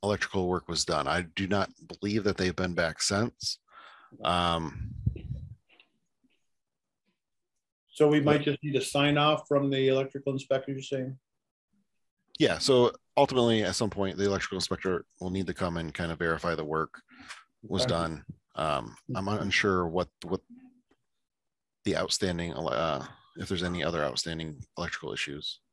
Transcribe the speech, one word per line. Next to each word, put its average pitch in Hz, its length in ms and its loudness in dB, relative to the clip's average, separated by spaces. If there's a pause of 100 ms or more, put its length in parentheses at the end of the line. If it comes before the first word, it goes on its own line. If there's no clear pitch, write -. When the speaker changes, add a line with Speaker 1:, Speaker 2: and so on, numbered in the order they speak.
Speaker 1:
electrical 98 440 0
work 90 200 -2
was 85 160 -2
done. 73 240 0
I 85 140 0 (120)
do 95 140 -2
not 98 220 0 (180)
believe 104 340 -2
that 95 140 2
they've 92 180 0
been 90 200 -2
back 82 280 0
since. - 560 -2 (640)
Um, 85 680 0 (3000)
Speaker 2:
So 151 120 8
we 151 120 6
might 147 200 6
Speaker 1:
Yeah. 143 140 0
Speaker 2:
just - 100 -12
need 143 100 -2
a 131 60 4
sign 143 360 2
off 151 300 4
from 139 240 2
the 135 160 2
electrical 135 460 0
inspector, 135 400 -2
you're 135 100 -8
saying? 131 340 -6 (1200)
Speaker 1:
Yeah, 101 180 4
so 123 340 6 (240)
ultimately, 120 460 4
at 95 140 0
some 113 120 0
point, 98 300 -2
the 101 60 2
electrical 98 320 0
inspector 90 500 -2 (140)
will 90 100 -6
need 95 160 -2
to 87 80 -6
come 87 220 -2
and 82 180 -6
kind 85 160 -4
of 78 80 -6
verify 82 380 0
the 78 80 -4
work 78 360 -4 (640)
was 104 200 -2
Speaker 2:
Okay. 127 80 0
Speaker 1:
done. 82 340 -2 (320)
Um, 69 400 -2 (180)
I'm 98 120 -4
Speaker 3:
Mm-hmm. 104 180 -2
Speaker 1:
unsure 95 420 2
what, 85 220 -2 (160)
what 90 160 -4 (1400)
the 92 120 0
outstanding, 85 580 -2
uh, 69 520 -2 (300)
if 90 120 -10
there's 87 140 -2
any 87 220 -2
other 82 180 0
outstanding 78 580 -4 (160)
electrical 80 360 -6
issues. - 480 -8 (120)